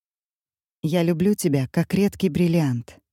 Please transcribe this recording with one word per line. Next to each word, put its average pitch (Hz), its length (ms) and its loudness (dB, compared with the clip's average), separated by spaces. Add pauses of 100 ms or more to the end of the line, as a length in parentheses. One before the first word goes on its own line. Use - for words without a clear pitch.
(840)
"Я 170 200 0
люблю 175 320 0
тебя, 139 320 0
как - 260 -2
редкий 196 340 0
бриллиант, 156 720 0 (160)